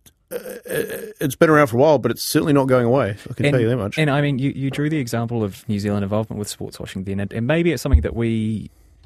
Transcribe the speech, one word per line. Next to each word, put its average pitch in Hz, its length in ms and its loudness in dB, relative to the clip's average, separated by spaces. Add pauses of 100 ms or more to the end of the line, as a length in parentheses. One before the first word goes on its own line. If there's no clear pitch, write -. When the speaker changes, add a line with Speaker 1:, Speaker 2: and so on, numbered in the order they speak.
(320)
Speaker 1:
uh, - 60 -6 (840)
it's 143 160 -2
been 165 140 4
around 151 180 6
for 117 100 -2
a - 20 4
while, 151 180 6
but 117 140 -2
it's 117 100 -8
certainly 156 320 2
not 139 120 4
going 127 200 4
away. 117 300 2 (120)
I 131 60 -12
can - 140 -2
Speaker 2:
And 147 60 2
Speaker 1:
tell 127 80 2
you 110 80 2
that 127 80 0
much. 104 200 -4
Speaker 2:
and 151 140 2
I 143 100 2
mean, 143 160 0
you, 135 140 0
you 135 180 -4
drew 143 220 -2
the 156 80 -2
example 117 440 -2
of 98 240 -6
New 104 120 0
Zealand 101 240 0
involvement 107 340 -2
with 104 100 -6
sports - 320 -12
washing - 260 -8
then, 98 140 -4
and, 101 140 -6
and 113 140 -4
maybe 170 240 2
it's 127 100 -4
something 127 200 4
that - 140 -4
we 110 540 -2 (360)